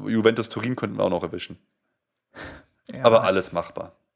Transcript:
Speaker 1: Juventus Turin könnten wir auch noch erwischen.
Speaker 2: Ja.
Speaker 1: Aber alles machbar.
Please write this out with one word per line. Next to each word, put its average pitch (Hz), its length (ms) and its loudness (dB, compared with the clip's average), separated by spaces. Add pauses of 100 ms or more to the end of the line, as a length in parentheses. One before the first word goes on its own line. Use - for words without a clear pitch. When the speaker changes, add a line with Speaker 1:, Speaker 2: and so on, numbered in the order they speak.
Speaker 1:
Juventus 113 400 2
Turin 120 280 -6
könnten 101 200 -6
wir 104 80 0
auch 92 60 2
noch 87 140 0
erwischen. 87 340 -10 (1300)
Speaker 2:
Ja. 131 120 -4
Speaker 1:
Aber 113 200 6
alles 95 280 0
machbar. - 440 -8 (200)